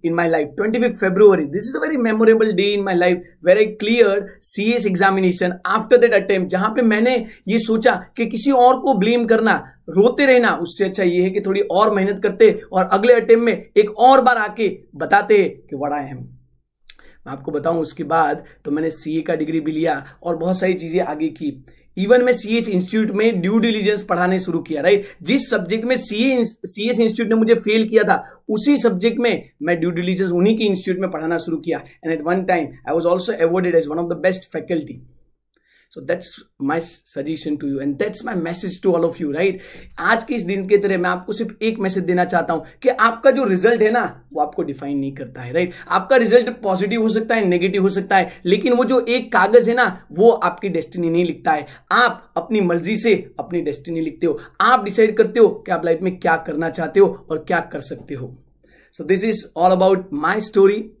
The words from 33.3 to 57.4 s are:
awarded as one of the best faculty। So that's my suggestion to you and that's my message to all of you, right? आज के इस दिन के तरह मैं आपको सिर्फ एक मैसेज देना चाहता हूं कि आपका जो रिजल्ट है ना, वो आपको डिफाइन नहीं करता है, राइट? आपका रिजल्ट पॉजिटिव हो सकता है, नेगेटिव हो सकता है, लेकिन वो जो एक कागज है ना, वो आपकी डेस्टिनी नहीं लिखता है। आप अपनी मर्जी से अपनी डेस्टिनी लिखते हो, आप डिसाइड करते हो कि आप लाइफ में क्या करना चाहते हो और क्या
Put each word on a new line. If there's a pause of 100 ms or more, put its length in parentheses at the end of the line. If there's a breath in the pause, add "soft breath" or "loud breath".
awarded
as
one
of
the
best
faculty। (960)
So
that's (420)
my
suggestion
to
you
and
that's
my (100)
message
to
all
of
you,
right? (420 loud breath)
आज
के
इस
दिन
के
तरह
मैं
आपको
सिर्फ
एक
मैसेज
देना
चाहता
हूं
कि
आपका
जो
रिजल्ट
है
ना,
वो
आपको
डिफाइन
नहीं
करता
है,
राइट? (160 loud breath)
आपका
रिजल्ट (140)
पॉजिटिव
हो
सकता
है,
नेगेटिव
हो
सकता
है, (140 loud breath)
लेकिन
वो
जो
एक
कागज
है
ना,
वो
आपकी
डेस्टिनी
नहीं
लिखता
है। (260 loud breath)
आप
अपनी
मर्जी
से
अपनी
डेस्टिनी
लिखते
हो, (220 loud breath)
आप
डिसाइड
करते
हो
कि
आप
लाइफ
में
क्या
करना
चाहते
हो
और
क्या